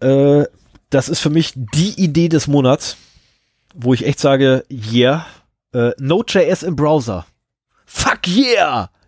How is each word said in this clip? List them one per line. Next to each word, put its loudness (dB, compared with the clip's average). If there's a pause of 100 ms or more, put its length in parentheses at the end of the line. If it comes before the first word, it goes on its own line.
äh, 4 (440)
das -2
ist -4
für -2
mich 0
die -2
Idee 0
des 0
Monats, 0 (760)
wo 0
ich 0
echt -2
sage, 2
yeah, 0 (480)
äh, 0
Node.js 0
im -4
Browser. -2 (600)
Fuck -4
yeah! 0 (180)